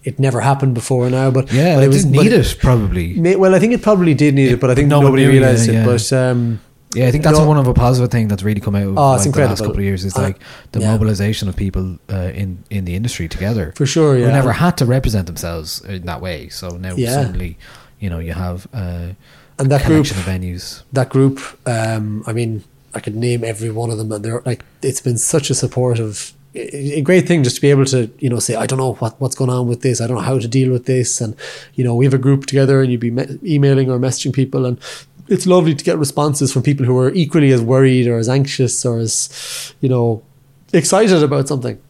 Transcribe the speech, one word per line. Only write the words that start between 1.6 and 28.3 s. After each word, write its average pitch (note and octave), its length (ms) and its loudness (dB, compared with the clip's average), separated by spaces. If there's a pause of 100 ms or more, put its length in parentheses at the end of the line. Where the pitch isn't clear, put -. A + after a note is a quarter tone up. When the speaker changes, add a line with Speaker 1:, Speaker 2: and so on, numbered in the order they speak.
Speaker 1:
but C3+ 60 6
Speaker 2:
it C#3 40 6
Speaker 1:
it - 20 4
was, C3+ 160 4
Speaker 2:
didn't C3+ 120 2
Speaker 1:
but D#3 80 6
Speaker 2:
need A3 100 6
Speaker 1:
it E3 180 4
Speaker 2:
it, - 80 -10
probably. F#2 540 2
Speaker 1:
may-, F3 220 2
well, F#3+ 180 4
I F#3 40 6
think A3 140 4
it A#3+ 80 0
probably F3+ 320 4
did C#3 220 4
need C3+ 180 4
it, A#2+ 80 0
but C3+ 80 2
I B2 60 4
think C#3+ 140 4
Speaker 2:
No D3 100 4
one C#3 80 6
Speaker 1:
nobody C3+ 180 6
Speaker 2:
knew, C#3 60 6
Speaker 1:
realized B2+ 360 4
Speaker 2:
yeah, A2+ 60 2
Speaker 1:
it. A2+ 40 2
Speaker 2:
yeah. A2+ 100 2
Speaker 1:
But, A#2+ 260 0
um, B2 480 0 (340)
Speaker 2:
Yeah, B2+ 120 2
I B2 40 4
think D3+ 140 -2
that's D3+ 140 4
Speaker 1:
no. D#3 80 6
Speaker 2:
one D3+ 100 4
of C3+ 120 2
a B2 40 2
positive B2 380 2
thing A2+ 180 0
that's G2 140 -2
really G#2 180 -2
come G2+ 140 -4
out G2+ 80 0
of, G2 160 -2
Speaker 1:
Oh, C#3 160 4
it's A#2+ 100 0
Speaker 2:
like, C#3 100 -2
the D3+ 60 2
last A2 200 0
Speaker 1:
incredible. G#2+ 40 -2
Speaker 2:
couple G2+ 140 -2
of G2+ 60 0
years G2 200 -2
is, G2 100 -6
Speaker 1:
Uh, B2+ 60 -2
Speaker 2:
like, G2+ 200 -4 (320)
the A2 80 -2
Speaker 1:
yeah. G#2 120 0
Speaker 2:
mobilization G#2 560 0
of F2+ 80 -6
people, F#2 400 -4 (160)
uh, F#2 220 -4
in, F#2 240 -6 (100)
in G2 160 -6
the F2 100 -4
industry G2 340 -4
together F#2+ 480 -4
Speaker 1:
For C#3+ 100 0
sure, D3+ 300 2
Speaker 2:
who B2 40 2
Speaker 1:
yeah. A#2+ 120 2
Speaker 2:
never A#2 200 2
had E3+ 240 0
to C#3 80 0
represent A2+ 420 0
themselves E2 600 -10
in F#2 160 -10
that E2+ 160 -8
way. E2+ 300 -10
So - 260 -12
now F#2 200 -10
Speaker 1:
Yeah. B2 180 -2
Speaker 2:
suddenly, F2+ 420 -4 (420)
you G2 120 -6
know, E2 80 -6
you E2 160 -8
have, F2+ 400 -8
uh, F2 400 -8 (440)
Speaker 1:
And C3 140 0
that C#3 120 2
Speaker 2:
collection D#3 340 2
Speaker 1:
group, F2 80 -6
Speaker 2:
of F#2 80 -4
venues. F2+ 480 -10 (100)
Speaker 1:
that C3 160 -2
group, C3+ 320 2 (240)
um, A2 640 -4
I A2+ 80 -6
mean, A2+ 280 -4 (320)
I G#2+ 60 -8
could G#2+ 160 -10
name A#2+ 260 -2
every A2+ 280 -6
one A2+ 180 -6
of A2+ 80 -6
them, A2 160 -6
and G#2 100 -8
they're, A2+ 220 -6
like, B2 180 -4 (200)
it's C3+ 180 -4
been A#2+ 160 -2
such - 320 -2
a C#3 60 0
supportive, A#2 800 -4 (220)
a, C#3 420 -6
a - 20 -2
great E3+ 260 2
thing E3+ 160 2
just B2 140 -2
to - 60 -6
be C#3+ 80 4
able C3+ 160 4
to, B2 220 0 (120)
you B2+ 100 -2